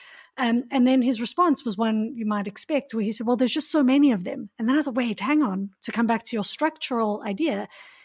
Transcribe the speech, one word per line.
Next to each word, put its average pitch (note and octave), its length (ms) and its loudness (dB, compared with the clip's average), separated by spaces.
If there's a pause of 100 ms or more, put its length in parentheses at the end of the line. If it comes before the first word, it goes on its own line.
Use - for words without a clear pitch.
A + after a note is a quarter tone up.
(400)
Um, A#3+ 320 0
and B3+ 160 4
then C4 160 4
his A#3 180 0
response E4 420 0
was G#3 140 -4
one A3 380 -2
you A3+ 100 -6
might G#3 220 -2
expect, C4 480 -4
where A3 80 -2
he G#3+ 80 -2
said, A3 160 -6
"Well, B3 80 2
there's B3 180 2
just - 180 -2
so D4+ 120 4
many C4+ 280 6
of F#3 120 0
them." - 340 -10
And A3+ 100 -2
then C4 80 2
I D#4 60 2
thought, C#4 140 -6
"Wait, A#3+ 240 -2
hang D4 240 2
on, G3 260 -2 (140)
to - 80 -8
come A3+ 160 0
back A3 180 0
to - 100 -6
your G#3 80 -2
structural A#3 800 -2
idea, G#3+ 440 -4 (360)